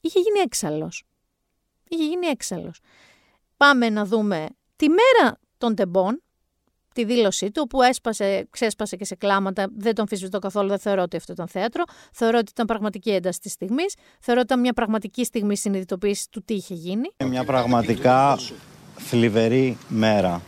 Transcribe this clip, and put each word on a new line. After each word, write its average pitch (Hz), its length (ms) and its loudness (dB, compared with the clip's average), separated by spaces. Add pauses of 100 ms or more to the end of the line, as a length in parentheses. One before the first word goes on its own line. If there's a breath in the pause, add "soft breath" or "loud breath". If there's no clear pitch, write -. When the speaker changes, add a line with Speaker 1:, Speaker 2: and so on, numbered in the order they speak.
Speaker 1:
Είχε 330 180 -2
γίνει 415 200 2
έξαλλος. 165 640 -2 (840)
Είχε 330 160 -2
γίνει 349 220 -2
έξαλλος. 170 540 -6 (760 soft breath)
Πάμε 262 340 4
να 214 140 0
δούμε 196 420 0 (300)
τη 311 120 2
μέρα 415 500 6 (200)
των 233 160 0
τεμπών, 190 480 0 (720)
τη 240 100 -2
δήλωσή 208 460 0
του, 311 140 -4
όπου 262 180 0
έσπασε, 220 680 0
ξέσπασε 208 460 -4
και 196 80 -10
σε 190 100 -10
κλάματα. 196 520 0 (100)
Δεν 214 180 -2
τον 220 60 -4
αμφισβητώ 196 380 -4
καθόλου, 196 300 -2
δεν 202 100 0
θεωρώ 196 240 0
ότι 175 140 -4
αυτό 170 160 -10
ήταν 170 160 -10
θέατρο. 240 360 -4 (280 loud breath)
Θεωρώ 233 260 2
ότι 214 120 -2
ήταν 233 160 -4
πραγματική 214 440 -4
ένταση 180 300 -2
της - 120 -12
στιγμής. 269 420 -4 (260 soft breath)
Θεωρώ 240 200 0
ότι 247 120 0
ήταν 247 80 2
μια 247 120 2
πραγματική 220 520 -2
στιγμή 208 320 -2
συνειδητοποίηση 196 760 -4
του 214 140 -14
τι 226 100 -6
είχε 190 200 -8
γίνει. 190 420 -6
Speaker 2:
Είναι 269 140 -4
μια 127 140 -2
πραγματικά 123 920 2 (580)
θλιβερή 117 800 2 (120)
μέρα. 101 600 2